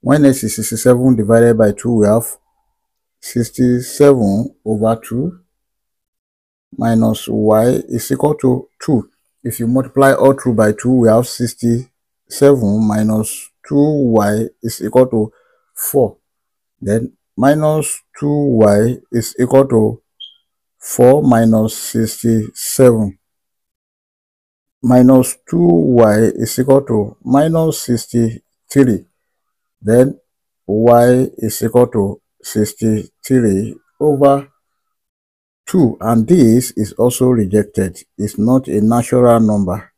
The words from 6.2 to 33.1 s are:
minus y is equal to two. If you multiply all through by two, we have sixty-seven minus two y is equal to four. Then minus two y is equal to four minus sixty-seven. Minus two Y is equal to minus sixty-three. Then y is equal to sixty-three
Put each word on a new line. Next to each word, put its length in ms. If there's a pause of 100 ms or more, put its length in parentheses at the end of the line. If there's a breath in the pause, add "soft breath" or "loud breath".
minus 500
y 600
is 240
equal 240
to 340 (100)
two. 300 (340)
If 160
you 80
multiply 460
all 200
through 200
by 200
two, 180
we 180
have 180
sixty-seven 1600
minus 600 (180)
two 460
y 320 (160)
is 200
equal 260
to 260 (400)
four. 440 (640)
Then 340 (220)
minus 680 (160)
two 400
y 380 (140)
is 280
equal 280
to 340 (840)
four 380
minus 520
sixty-seven. 1400 (1700)
Minus 540 (120)
two 80
Y 580 (200)
is 240
equal 240
to 400
minus 580
sixty-three. 1200 (760)
Then 380 (480)
y 600 (100)
is 260
equal 240
to 340 (220)
sixty-three 1300 (240)